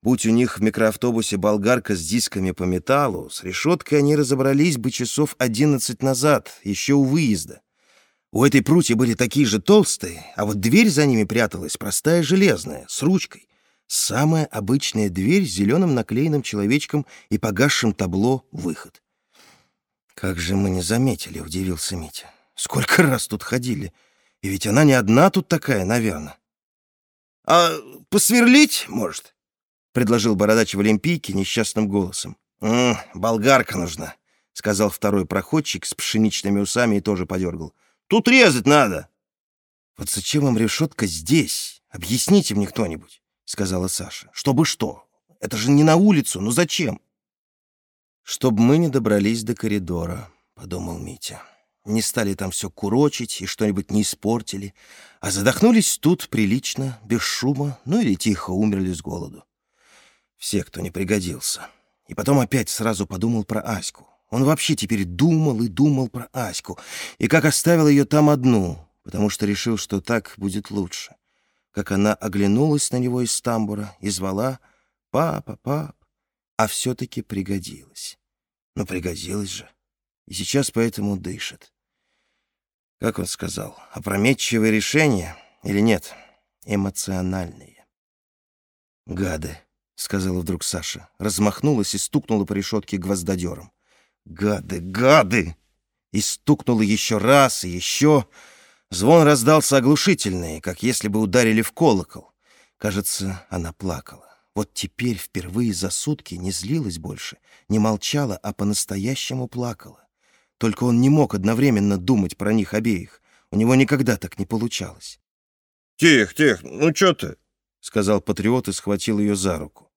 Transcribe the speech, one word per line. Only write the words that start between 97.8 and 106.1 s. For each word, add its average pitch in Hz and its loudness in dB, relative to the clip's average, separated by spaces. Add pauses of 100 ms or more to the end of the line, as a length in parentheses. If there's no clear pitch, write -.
Звон 135 6
раздался 143 4
оглушительный, 98 0
как 90 -8
если 117 -2
бы 107 -2
ударили 110 2
в - -6
колокол. - 0 (460)
Кажется, 95 -6
она 85 -6
плакала. - -10 (260)
Вот 104 -6
теперь 117 -6
впервые 92 -4
за 87 -6
сутки - -6